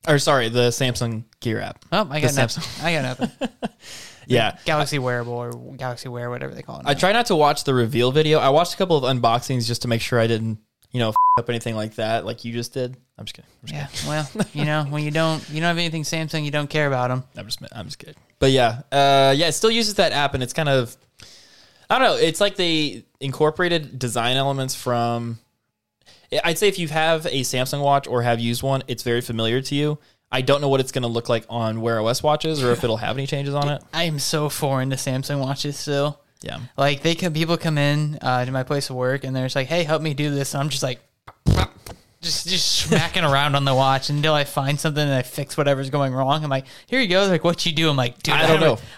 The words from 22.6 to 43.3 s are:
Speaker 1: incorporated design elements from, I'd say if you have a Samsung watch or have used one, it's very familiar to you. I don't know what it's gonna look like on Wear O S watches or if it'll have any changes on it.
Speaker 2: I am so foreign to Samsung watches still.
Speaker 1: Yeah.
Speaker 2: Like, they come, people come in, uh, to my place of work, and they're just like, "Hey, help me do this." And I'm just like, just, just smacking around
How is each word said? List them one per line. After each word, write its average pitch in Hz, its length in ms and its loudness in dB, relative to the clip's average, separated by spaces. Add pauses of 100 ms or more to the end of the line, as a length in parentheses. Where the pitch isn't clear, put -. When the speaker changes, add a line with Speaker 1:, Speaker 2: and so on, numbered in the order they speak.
Speaker 1:
incorporated 151 800 0
design 123 380 0
elements 135 360 -2
from, 117 640 -2 (1080)
I'd 165 140 0
say 208 100 2
if 190 120 0
you 165 80 -2
have 160 400 0
a 135 140 -2
Samsung 135 420 -2
watch 139 240 2
or 120 160 0
have 120 160 2
used 120 240 -2
one, 135 240 0
it's 120 160 -8
very 120 180 0
familiar 113 400 -2
to 135 140 -6
you. 147 240 0 (320)
I 131 100 0
don't 139 180 4
know 147 80 0
what 135 140 4
it's 131 100 -4
gonna 127 160 -4
look 117 220 -4
like 113 200 0
on 113 300 -4
Wear 113 200 0
O 110 80 0
S 123 140 0
watches 151 400 0
or 123 120 4
if 120 100 -4
it'll 113 140 2
have 110 180 -4
any 139 120 -6
changes 139 260 -4
on 143 160 0
it. 147 120 -4 (120)
Speaker 2:
I 165 100 0
am 151 160 0
so 151 300 -2
foreign 135 400 -2
to 131 80 -2
Samsung 135 420 -2
watches 139 380 -4
still. 147 420 -2 (220)
Speaker 1:
Yeah. - 180 -10 (160)
Speaker 2:
Like, 143 280 0
they 165 120 2
come, 175 160 -2
people 160 260 0
come 160 200 0
in, 147 440 2
uh, 123 220 0
to 127 80 -4
my 131 120 -2
place 143 260 -2
of 127 80 -6
work, 131 260 0
and 131 100 -6
they're 131 120 -2
just 127 100 -4
like, 135 120 -2
"Hey, 165 160 0
help 156 180 0
me 156 120 -2
do 147 180 -2
this." 139 220 -2
And 139 80 -2
I'm 151 80 -2
just - 140 -4
like, 127 160 -4 (1200)
just, 165 280 -4
just 185 220 0
smacking 175 520 2
around 143 320 4